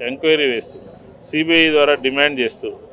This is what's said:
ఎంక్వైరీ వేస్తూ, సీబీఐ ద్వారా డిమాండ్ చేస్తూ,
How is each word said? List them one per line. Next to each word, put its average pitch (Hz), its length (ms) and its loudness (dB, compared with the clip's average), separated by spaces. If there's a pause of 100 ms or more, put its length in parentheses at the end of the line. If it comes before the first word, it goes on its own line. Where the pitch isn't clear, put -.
ఎంక్వైరీ 147 440 0
వేస్తూ, 120 340 -4 (440)
సీబీఐ 160 460 2
ద్వారా 147 240 4
డిమాండ్ 139 460 0
చేస్తూ, 113 320 -4 (200)